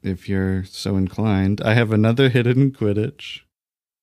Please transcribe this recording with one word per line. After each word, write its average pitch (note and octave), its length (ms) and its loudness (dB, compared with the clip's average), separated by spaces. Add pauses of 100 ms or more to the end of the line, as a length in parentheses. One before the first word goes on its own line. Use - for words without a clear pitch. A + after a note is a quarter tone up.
If F#2+ 260 -8
you're F#2+ 360 -2
so G2 320 -6
inclined, G2 640 0
I A2 120 2
have A#2 160 2
another A2+ 380 2
hidden B2 420 2
Quidditch. G#2+ 680 -4 (640)